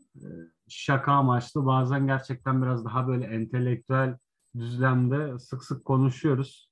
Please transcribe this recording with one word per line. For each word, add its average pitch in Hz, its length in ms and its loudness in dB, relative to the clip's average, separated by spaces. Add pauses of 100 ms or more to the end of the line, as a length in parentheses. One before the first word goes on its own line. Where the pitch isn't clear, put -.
(160)
e, 95 100 -18 (420)
şaka 139 440 -2
amaçlı, 131 540 2
bazen 131 400 2
gerçekten 131 560 -2
biraz 123 220 -2
daha 123 240 -2
böyle 127 160 -2
entelektüel 123 920 -2 (420)
düzlemde 127 800 0
sık 127 260 -10
sık - 200 -8
konuşuyoruz. 131 880 0